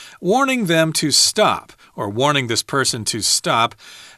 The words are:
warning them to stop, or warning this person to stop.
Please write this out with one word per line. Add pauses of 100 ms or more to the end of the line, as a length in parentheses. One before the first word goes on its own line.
(200)
warning
them
to
stop, (240)
or
warning
this
person
to
stop. (440)